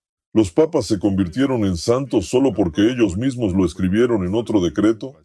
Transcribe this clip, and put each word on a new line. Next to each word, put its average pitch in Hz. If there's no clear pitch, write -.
Los 110
papas 160
se 104
convirtieron 104
en 95
santos 120
solo -
porque 104
ellos 110
mismos 120
lo 92
escribieron 95
en 92
otro 110
decreto. 107